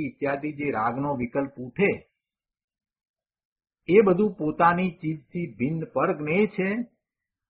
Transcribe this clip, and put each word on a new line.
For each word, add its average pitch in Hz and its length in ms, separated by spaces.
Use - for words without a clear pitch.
ઇત્યાદિ 139 500
જે 147 160
રાગનો 123 440
વિકલ્પ 135 420
ઉઠે 139 320
એ 170 140
બધું 190 320
પોતાની 170 640
ચીજથી 156 560
ભિન્ન 147 320
પર 156 280
જ્ઞેય 165 400
છે, 190 140